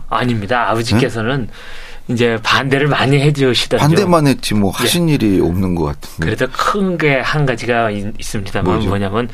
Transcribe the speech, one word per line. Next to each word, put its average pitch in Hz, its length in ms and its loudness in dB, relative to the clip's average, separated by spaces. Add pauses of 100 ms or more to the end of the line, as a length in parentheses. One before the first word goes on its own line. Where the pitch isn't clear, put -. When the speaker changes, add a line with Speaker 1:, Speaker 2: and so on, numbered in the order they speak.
Speaker 1:
아닙니다. 117 600 -2
아버지께서는 117 800 0
Speaker 2:
네? - 680 -10
Speaker 1:
이제 117 280 2
반대를 135 460 0
많이 139 320 2
해주시던죠. 135 680 2
Speaker 2:
반대만 165 420 4
했지 120 280 0
뭐 98 200 2
Speaker 1:
예. - 60 -6
Speaker 2:
하신 165 280 0
일이 110 320 4
없는 87 340 0
것 80 100 0
같은데. - 400 -6
Speaker 1:
그래도 120 260 0
큰 190 460 -2
게 147 240 2
한 147 240 0
가지가 117 460 0
있-, 104 260 -4
있습니다만 95 580 -2
Speaker 2:
뭐죠? 92 140 0
Speaker 1:
뭐냐면 101 440 -2